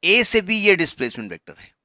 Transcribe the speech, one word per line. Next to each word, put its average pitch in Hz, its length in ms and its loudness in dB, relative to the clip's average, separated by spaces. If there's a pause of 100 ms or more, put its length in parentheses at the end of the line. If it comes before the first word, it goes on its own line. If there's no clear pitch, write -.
ए 214 200 4
से 220 180 2
बी 214 160 -2
ये 202 180 4
डिस्प्लेसमेंट 120 560 -6
वेक्टर 82 260 -18
है, - 140 -20 (120)